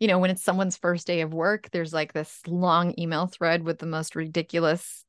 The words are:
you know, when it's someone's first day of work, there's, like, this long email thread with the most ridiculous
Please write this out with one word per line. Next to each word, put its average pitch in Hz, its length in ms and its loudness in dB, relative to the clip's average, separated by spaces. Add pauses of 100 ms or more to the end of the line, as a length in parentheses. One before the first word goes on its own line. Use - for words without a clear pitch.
you 220 80 4
know, 185 100 4
when 185 120 4
it's 185 120 -2
someone's 190 360 0
first 175 280 0
day 175 140 0
of 160 140 -2
work, 196 360 0
there's, 165 220 -4
like, 156 200 -2
this - 340 -8
long 175 520 2
email 165 280 -2
thread 170 360 0
with 165 160 -2
the 165 80 -8
most 160 300 -6
ridiculous 165 920 -2